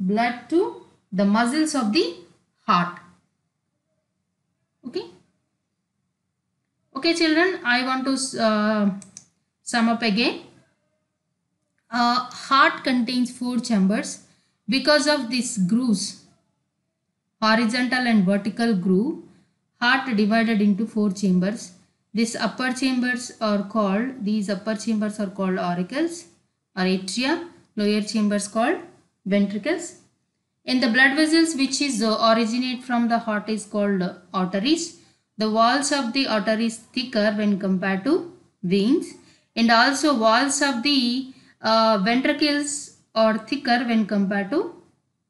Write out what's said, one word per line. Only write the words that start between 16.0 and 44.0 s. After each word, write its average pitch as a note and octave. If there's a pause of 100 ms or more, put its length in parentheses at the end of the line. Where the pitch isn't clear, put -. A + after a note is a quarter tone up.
horizontal A#3+
and G#3+
vertical G3+
groove, F#3+ (580)
heart C4
divided A3
into G#3
four G#3
chambers. F#3 (380)
These A3+
upper B3
chambers B3
are G#3
called, G#3
these G#3
upper G#3
chambers G#3+
are G3
called F#3+
auricles F#3 (520)
or F#3
atria, A#3+ (260)
lower G#3
chambers G#3
called B3 (480)
ventricles. G3+ (680)
And B3+
the B3+
blood C4
vessels D#4+
which C4+
is, A#3+
uh, A3
originate A#3+
from A#3
the A3+
heart G#3
is G#3+
called G3+ (300)
arteries. G3+ (380)
The G#3+
walls B3
of C4+
the C4+
arteries A3
thicker A3
when G#3
compared F#3+
to D4+ (300)
veins, G3+ (420)
and A#3
also C4+
walls A#3+
of C4
the, C4 (280)
uh, A3
ventricles D4 (160)
are A3
thicker B3 (100)
when A3